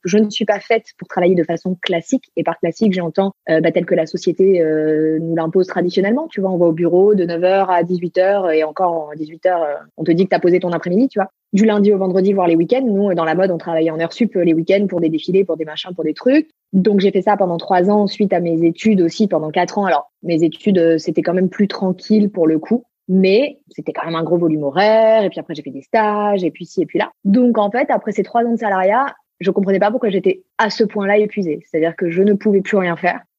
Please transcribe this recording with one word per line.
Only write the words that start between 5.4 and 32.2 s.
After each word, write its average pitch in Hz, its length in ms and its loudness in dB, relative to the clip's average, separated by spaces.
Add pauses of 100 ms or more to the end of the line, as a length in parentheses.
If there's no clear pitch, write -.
traditionnellement. 196 600 -2
Tu - 100 -8
vois, 190 100 -2
on 185 80 -2
va 170 100 4
au 165 40 2
bureau 175 420 2
de 185 120 0
neuf 170 180 -4
heures 190 260 2
à 175 140 2
dix-huit 175 340 -4
heures 185 340 2
et 156 120 2
encore 156 540 -4
dix-huit 160 300 -10
heures, 175 160 0
euh, 147 120 -4 (220)
on 156 80 -6
te 175 60 0
dit 170 120 2
que 190 60 -2
t'as 175 100 2
posé 175 220 2
ton 180 100 -4
après-midi, 180 380 0
tu 208 100 -6
vois. 170 80 -2 (260)
Du 208 120 4
lundi 208 280 4
au 196 40 2
vendredi, 190 360 0
voire 185 140 2
les 170 80 4
week-ends. 175 280 2
Nous, 202 300 0
dans 170 100 -2
la 160 120 0
mode, 185 160 2
on 170 60 -2
travaillait 165 340 -2
en 156 80 -6
heures 165 120 -2
sup, - 240 -2
euh, 175 80 0
les 170 100 4
week-ends 190 360 2
pour 175 120 -2
des 160 80 0
défilés, 185 360 0
pour 165 100 -4
des 156 100 -8
machins, 156 280 -12
pour 165 100 -8
des 151 100 -4
trucs. 285 360 0 (240)
Donc, 196 260 2
j'ai 190 120 2
fait 196 100 0
ça 208 160 2
pendant 185 200 0
trois 180 320 0
ans 208 180 2
suite 196 260 -2
à 175 80 0
mes 170 240 0
études 185 340 2
aussi, 180 300 0
pendant 156 220 -2
quatre 180 260 -2
ans. 202 80 -2
Alors, 156 260 -2 (120)
mes 165 200 0
études, 185 340 0
euh, 165 200 4
c'était 156 240 -4
quand 170 120 -2
même 185 140 0
plus 202 220 -2
tranquille 202 600 0
pour 170 180 0
le 156 120 2
coup, 233 240 -4 (240)
mais 190 520 2 (100)
c'était - 240 -10
quand 156 120 -8
même 165 100 -6
un 160 100 -4
gros 165 120 0
volume 156 260 0
horaire. 220 600 4
Et 185 60 0
puis 165 100 -10
après, 156 160 -12
j'ai 156 60 -12
fait 135 100 -14
des 135 120 -16
stages, 208 600 0
et 156 80 -2
puis 175 140 -16
ci, - 160 -6
et 170 40 0
puis 165 140 -16
là. - 120 -4 (120)
Donc, 240 340 2
en 208 140 0
fait, 269 180 -2
après 226 220 -2
ces 202 120 -2
trois 233 200 0
ans 233 80 0
de 226 80 -2
salariat, 202 460 0 (340)
je 185 100 -2
comprenais 196 300 0
pas 202 100 2
pourquoi 233 200 -2
j'étais 185 340 -2 (140)
à 214 120 0
ce 226 140 -2
point-là 202 340 0
épuisée. 196 480 -2
C'est-à-dire 165 300 -2
que 175 140 -4
je 175 140 0